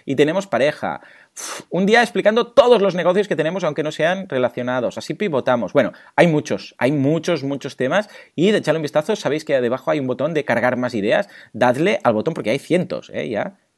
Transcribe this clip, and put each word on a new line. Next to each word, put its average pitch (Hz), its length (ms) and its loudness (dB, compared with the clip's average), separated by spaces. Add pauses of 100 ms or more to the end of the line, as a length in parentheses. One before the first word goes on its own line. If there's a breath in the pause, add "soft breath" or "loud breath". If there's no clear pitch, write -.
y 135 120 -4
tenemos 160 320 2
pareja. 117 520 -2 (340 loud breath)
Uf, - 360 -12
un 180 160 0
día 226 160 4
explicando 226 460 0
todos 240 340 6
los 190 140 2
negocios 180 320 0
que 175 80 -2
tenemos, 185 300 -2
aunque 151 180 -2
no 151 80 -4
sean 185 380 -2
relacionados. 123 680 -2
Así 147 180 -8
pivotamos. 127 580 -2
Bueno, 98 180 2 (240 loud breath)
hay 175 120 6
muchos, 151 500 -2
hay 131 160 2
muchos, 151 500 0
muchos 139 320 -8
temas. 165 340 -2 (260 loud breath)
Y 185 160 4
de 196 80 2
echarle 156 180 0
un 160 60 -4
vistazo, 156 340 -2
sabéis 147 260 -2
que 139 160 0
debajo 123 320 -2
hay 156 80 0
un 131 80 -2
botón 127 260 -2
de 147 120 -2
cargar 120 320 0
más 123 180 -4
ideas. 120 320 0 (240 loud breath)
Dadle 127 520 2
al 123 100 4
botón 107 200 -2
porque 107 180 -4
hay 139 80 -2
cientos, - 540 -4
¿eh? 139 140 -6
Ya. 139 300 -6 (200)